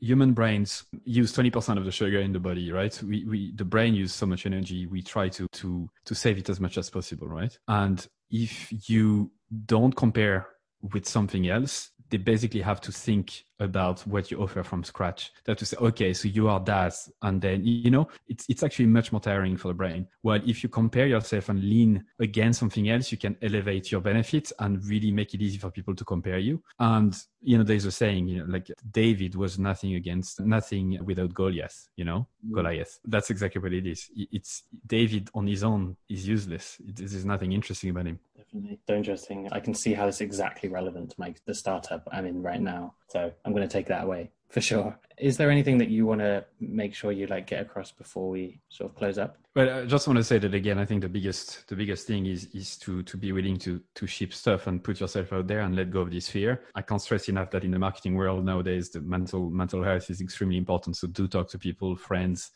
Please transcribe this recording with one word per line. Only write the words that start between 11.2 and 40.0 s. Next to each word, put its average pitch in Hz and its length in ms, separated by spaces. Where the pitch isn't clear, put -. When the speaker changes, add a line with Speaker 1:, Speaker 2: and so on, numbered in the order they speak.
Speaker 1:
else, 120 420
they 110 80
basically 110 420
have 95 220
to 104 100
think - 520
about 92 460
what 101 240
you - 100
offer 95 220
from 87 220
scratch. - 480
They 113 60
have 107 80
to 98 80
say, - 120
"Okay, 113 360
so 107 140
you 107 200
are 98 120
that." 92 340
And 95 200
then, 95 220
you 120 260
know, 143 160
it's, - 200
it's 127 140
actually 139 240
much 113 240
more 107 100
tiring 95 360
for 92 120
the 87 60
brain. 90 320
While 107 260
if 117 140
you 123 60
compare 117 400
yourself 107 400
and 98 120
lean 107 440
against 110 400
something 107 280
else, 120 220
you 113 80
can 101 240
elevate 101 480
your 98 100
benefits 113 600
and 101 260
really 107 240
make 104 240
it 101 80
easy 98 160
for 95 140
people 92 240
to - 80
compare 92 340
you. 131 240
And, 110 360
you 120 160
know, 113 60
there's 104 200
a 95 60
saying, 95 380
you 90 100
know, 80 80
like, 90 220
"David 98 420
was 92 240
nothing 95 380
against, 90 440
nothing 95 640
without 90 300
Goliath," 92 640
you 90 80
know, 92 240
Speaker 2:
Mm. 110 80
Speaker 1:
Goliath. 82 500
That's 110 260
exactly 98 300
what 92 120
it 92 120
is. 85 320
I-, 101 140
it's, - 320
David 110 480
on 101 140
his 101 160
own 98 320
is 98 200
useless. 98 480
It, 104 100
there's 95 280
nothing 95 260
interesting 98 400
about 87 160
him. 82 140
Speaker 2:
Definitely. 202 420
So 107 60
interesting. 101 560
I - 80
can 110 160
see 110 200
how 101 120